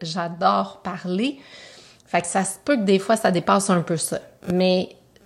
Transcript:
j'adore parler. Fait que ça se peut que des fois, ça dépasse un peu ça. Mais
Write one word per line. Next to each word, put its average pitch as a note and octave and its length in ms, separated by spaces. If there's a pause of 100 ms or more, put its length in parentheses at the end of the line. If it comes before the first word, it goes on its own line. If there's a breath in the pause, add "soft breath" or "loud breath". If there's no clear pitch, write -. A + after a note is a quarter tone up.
j'adore F3 800
parler. F#3 560 (640 loud breath)
Fait - 160
que F3 60
ça F#3+ 180
se - 180
peut C#4+ 140
que A3 60
des G3 160
fois, A3 180
ça G#3+ 140
dépasse G3 400
un F3+ 100
peu E3 160
ça. - 220 (340)
Mais F#3 380 (360)